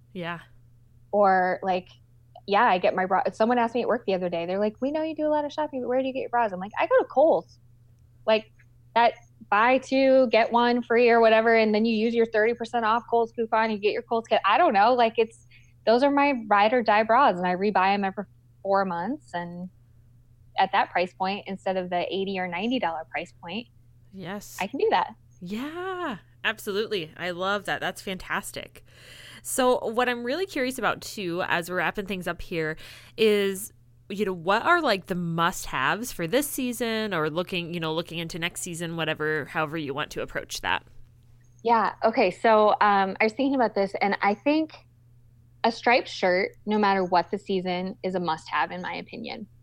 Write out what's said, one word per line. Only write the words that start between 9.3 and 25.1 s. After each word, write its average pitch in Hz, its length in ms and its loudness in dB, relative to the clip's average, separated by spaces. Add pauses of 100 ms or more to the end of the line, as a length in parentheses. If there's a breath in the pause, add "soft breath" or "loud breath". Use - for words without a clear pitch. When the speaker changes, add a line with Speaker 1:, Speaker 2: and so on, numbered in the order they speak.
Speaker 2:
buy 240 280 4
two, 262 500 4
get 220 240 4
one 240 300 2
free 233 280 4
or 233 100 6
whatever, 226 360 6
and 220 180 4
then 214 100 2
you 226 120 2
use 233 180 0
your 226 120 4
thirty 226 280 2
percent 233 300 -4
off 226 260 2
Kohl's 233 220 0
coupon, 226 380 0
you 214 80 -4
get 202 140 0
your 233 100 -6
Kohl's 226 260 -2
kit. 220 180 2
I 214 120 4
don't 330 140 4
know. 214 220 6
Like, 233 220 2
it's, 226 300 -2 (400 soft breath)
those 240 180 4
are 285 60 4
my 285 240 2 (140)
ride 208 240 4
or 247 100 2
die 214 200 4
bras, 226 340 4
and 180 100 -2
I 180 100 0
rebuy 196 380 2
'em 202 100 -2
every 190 200 -6 (380)
four 196 220 2
months, 190 500 -6
and 175 340 -8 (880)
at 190 140 2
that 202 180 0
price 185 240 -2
point, 190 320 -6
instead 190 300 -6
of 180 140 -4
the 175 240 -2
eighty 196 240 -4
or 185 80 -4
ninety 208 320 -4
dollar 165 320 -4
price 175 220 -10 (100)
point, 196 240 -10 (460)
Speaker 1:
Yes. 190 480 -14
Speaker 2:
I 185 60 -4
can 269 120 -10
do 440 120 0
that. - 240 0 (260)